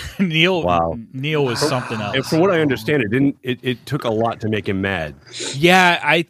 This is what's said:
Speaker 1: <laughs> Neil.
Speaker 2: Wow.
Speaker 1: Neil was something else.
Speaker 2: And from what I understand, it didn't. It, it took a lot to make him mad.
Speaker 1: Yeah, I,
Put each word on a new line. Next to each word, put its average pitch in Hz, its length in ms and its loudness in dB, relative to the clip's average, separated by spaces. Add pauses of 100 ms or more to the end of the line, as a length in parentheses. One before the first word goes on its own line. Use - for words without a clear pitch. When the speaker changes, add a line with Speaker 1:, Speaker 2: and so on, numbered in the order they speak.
Speaker 1:
<laughs> - 120 -12
Neil. 170 440 2
Speaker 2:
Wow. 85 360 0 (160)
Speaker 1:
Neil 143 300 -2
was 120 160 -2
something 131 400 -2
else. 104 140 -4
Speaker 2:
And 135 120 -2
from 160 140 2
what 190 100 4
I 165 100 2
understand, 135 420 0
it 101 80 -2
didn't. 139 320 2
It, 123 200 -4
it 127 240 -4
took - 180 -6
a 120 60 0
lot 113 320 0
to 110 60 -4
make 107 200 -2
him 95 140 -2
mad. 82 320 -4 (400)
Speaker 1:
Yeah, 175 480 4
I, 160 280 2